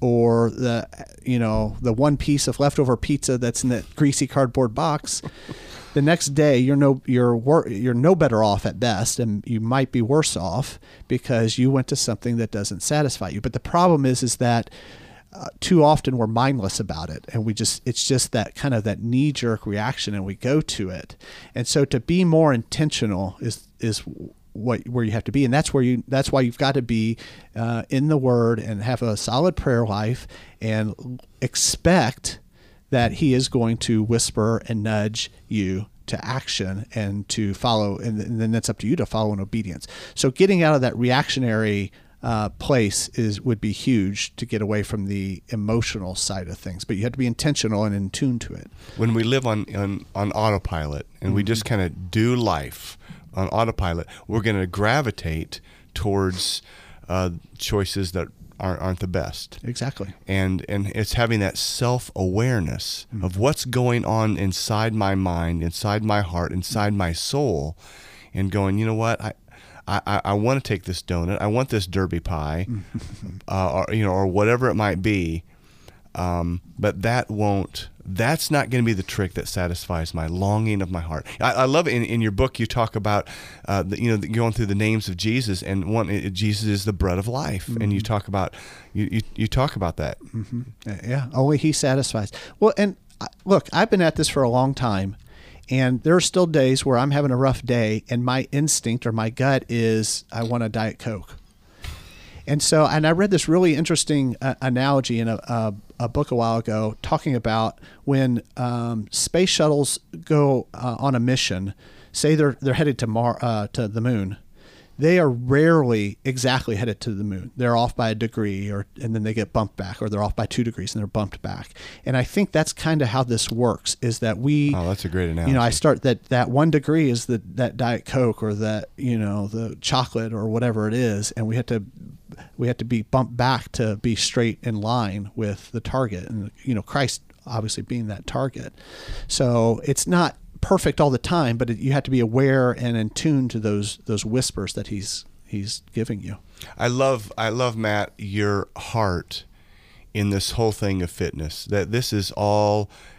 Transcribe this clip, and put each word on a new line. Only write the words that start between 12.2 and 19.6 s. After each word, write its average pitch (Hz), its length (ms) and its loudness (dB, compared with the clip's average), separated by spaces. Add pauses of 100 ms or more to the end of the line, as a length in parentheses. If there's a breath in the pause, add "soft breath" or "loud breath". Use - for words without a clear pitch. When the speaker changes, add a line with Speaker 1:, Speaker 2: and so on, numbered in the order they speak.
Speaker 1:
that 113 160 -2
doesn't 101 300 -4
satisfy 147 460 0
you. 90 120 -6
But 127 140 -4
the 127 60 -4
problem 170 460 4
is, 127 180 2
is 117 120 0
that, 120 340 2 (600 loud breath)
uh, - 140 -16 (160)
too 165 240 6
often 147 320 4
we're 113 100 2
mindless 113 540 0
about 80 300 -6
it, - 240 -12
and 110 100 0
we 110 80 0
just, - 340 -2
it's - 220 -2
just 131 240 2
that 110 220 -2
kind 143 180 -2
of 110 120 0
that 101 180 -2
knee-jerk 120 640 0